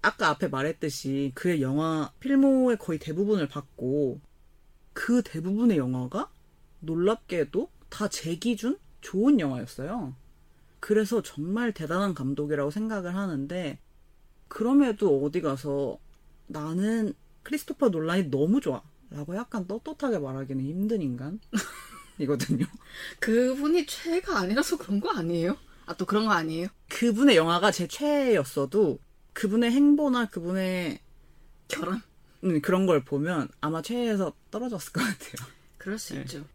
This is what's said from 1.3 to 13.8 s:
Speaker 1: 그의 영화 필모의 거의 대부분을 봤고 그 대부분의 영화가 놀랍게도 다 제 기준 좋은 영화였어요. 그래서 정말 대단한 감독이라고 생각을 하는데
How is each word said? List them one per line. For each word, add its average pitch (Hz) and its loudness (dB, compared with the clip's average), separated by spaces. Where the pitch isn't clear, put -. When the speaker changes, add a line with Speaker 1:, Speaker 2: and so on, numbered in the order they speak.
Speaker 1:
그의 170 0
영화 151 0
필모의 262 4
거의 160 -4
대부분을 180 0
봤고 139 -4
그 240 2
대부분의 196 0
영화가 127 -2
놀랍게도 175 0
다 - -4
제 165 -4
기준 233 -2
좋은 233 4
영화였어요. 135 -6
그래서 214 2
정말 202 -4
대단한 175 -2
감독이라고 143 -2
생각을 202 -4
하는데 165 -4